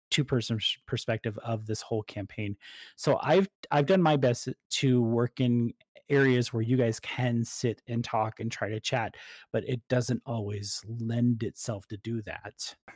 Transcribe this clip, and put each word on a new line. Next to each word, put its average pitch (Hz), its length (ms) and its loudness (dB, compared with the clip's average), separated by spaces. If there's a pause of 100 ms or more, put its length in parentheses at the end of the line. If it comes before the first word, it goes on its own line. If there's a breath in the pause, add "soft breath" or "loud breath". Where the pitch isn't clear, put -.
(120)
two-person 123 460 0
s-, - 200 -2 (100)
perspective 113 520 -4
of 110 260 -4
this 110 160 -4
whole 110 220 -4
campaign. 101 540 -8 (380 loud breath)
So - 260 2
I've, 185 260 4 (240)
I've 147 140 4
done 190 160 4
my 156 160 6
best 127 320 2 (220)
to 127 300 4
work 117 380 2
in 120 340 2 (360)
areas 135 420 4
where 113 120 0
you 123 140 2
guys 113 220 2
can 120 440 0
sit - 440 -2
and 117 160 -2
talk 110 360 -2
and 113 120 -4
try 104 180 -4
to 107 100 -4
chat, 113 360 -2 (360 loud breath)
but 113 160 -2
it 127 220 -4
doesn't 123 360 0
always 104 580 -6 (160)
lend 117 440 0
itself 104 440 -6
to 104 100 -10
do 113 260 -6
that. - 520 -12 (200)